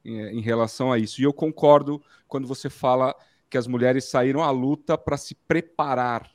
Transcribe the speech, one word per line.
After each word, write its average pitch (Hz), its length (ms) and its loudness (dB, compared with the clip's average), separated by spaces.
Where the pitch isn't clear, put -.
é, 107 260 -12
em 117 100 -8
relação 117 500 -2
a 120 80 2
isso. 107 220 -4
E - 20 0
eu 143 100 4
concordo 147 680 4
quando 131 200 -6
você 135 220 -8
fala 131 460 0
que - 80 -4
as 120 80 -2
mulheres 127 400 0
saíram 135 380 0
à 147 80 0
luta 135 440 -2
pra 143 220 -4
se - 160 -14
preparar 131 1000 -4